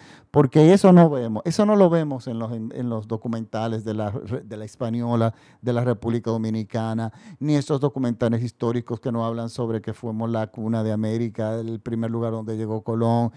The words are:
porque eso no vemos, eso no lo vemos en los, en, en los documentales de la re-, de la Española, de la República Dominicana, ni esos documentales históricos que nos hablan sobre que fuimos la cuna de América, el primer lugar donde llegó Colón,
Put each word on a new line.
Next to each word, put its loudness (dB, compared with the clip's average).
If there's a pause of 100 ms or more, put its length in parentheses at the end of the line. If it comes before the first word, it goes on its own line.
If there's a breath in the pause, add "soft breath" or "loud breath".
(300 loud breath)
porque 6
eso 8
no 10
vemos, -2
eso 2
no 4
lo 8
vemos 0
en -6
los, -6
en, -6
en -4
los -6
documentales -4
de -4
la -2
re-, -6
de -14
la -12
Española, -2 (300 soft breath)
de -2
la 0
República -2
Dominicana, -4 (280 loud breath)
ni 0
esos 0
documentales 0
históricos -4
que -6
nos -4
hablan -6
sobre -4
que -8
fuimos -6
la -2
cuna -4
de -2
América, -2
el -8
primer -4
lugar -4
donde -6
llegó -4
Colón, 0